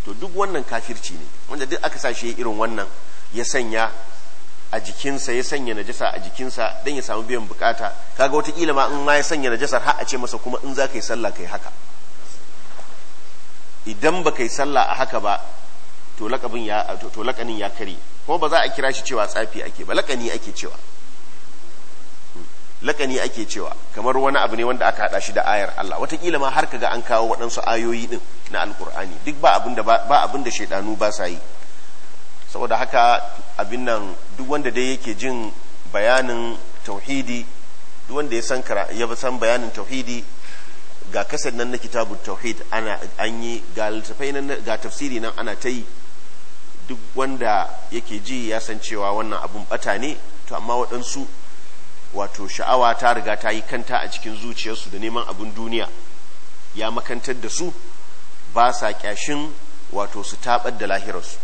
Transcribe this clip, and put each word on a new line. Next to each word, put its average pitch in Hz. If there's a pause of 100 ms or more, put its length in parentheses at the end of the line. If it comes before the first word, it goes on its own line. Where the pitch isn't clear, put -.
To, -
duk 180
wannan 185
kafirci 117
ne, 78 (220)
wanda 139
duk 165
aka -
sa 127
shi 117
irin 117
wannan 110 (460)
ya 120
sanya 113 (800)
a 113
jikinsa, 139
ya 123
sanya 127
najasa 104
a -
jikinsa 110
don 147
ya 131
samu 110
biyan 113
bukata. 110 (240)
Kaga 135
wataƙila 156
ma 135
in 143
ma 147
ya 147
sanya 139
najasar 120
har 147
a 120
ce -
masa 120
kuma 123
in 135
za 135
ka -
yi 113
sallah 113
ka -
yi 87
haka. 101 (2250)
Idan 139
ba 151
ka 131
yi 113
sallah 139
a -
haka 120
ba, 101 (760)
to 110
laƙabin 117
ya, 104 (140)
to, 95
to -
laƙanin 117
ya 101
kare. 98 (320)
Kuma 160
ba 156
za 160
a 123
kira 135
shi -
cewa 110
tsafi 107
ake -
ba, 104
laƙani 123
ake -
cewa. - (2000)
Laƙani 131
ake 110
cewa, 82 (180)
kamar 117
wani 135
abu 113
ne 117
wanda 123
aka 107
haɗa 95
shi -
da 101
ayar 101
Allah. 87
Wataƙila 156
ma 135
har 139
ka -
ga 117
an 120
kawo 113
waɗansu 117
ayoyi 117
ɗin 117 (300)
na 85
Alƙur'ani. 92
Duk 147
ba 156
abin 120
da 110
ba, 113
ba 143
abin 139
da 123
shaiɗanu 104
ba 104
sa 101
yi. 87 (1160)
Saboda 113
haka 120 (380)
abin 107
nan 104 (240)
duk 131
wanda 143
dai 127
yake 113
jin 120 (420)
bayanin 117 (280)
tauhidi, 120 (640)
duk 120
wanda 143
ya 117
san 127
kara-, -
ya 113
san 127
bayanin 117
tauhidi, 120 (880)
ga 101
kasar -
nan 120
na 123
Kitabut 113
Tauhid 107
ana, 110 (180)
an 113
yi, 117 (120)
ga 107
littafai 113
nan, 139
ga 110
tafsiri 123
nan 113
ana 107
ta 123
yi. 123 (1000)
Duk 123 (160)
wanda 120 (220)
yake 107
ji 120
ya 110
san 110
cewa 101
wannan 107
abun 101
ɓata 107
ne, 139 (300)
to 127
amma 110
waɗansu 123 (880)
wato 101
sha'awa 120
ta 120
riga 107
ta 110
yi 110
kanta 123
a -
cikin -
zuciyarsu 110
da 95
neman 117
abun 104
duniya 113 (840)
ya 110
makantar 127
da 113
su, 170 (840)
ba 120
sa 113
ƙyashin 143 (400)
wato 101
su -
taɓar 120
da 104
lahirarsu. 98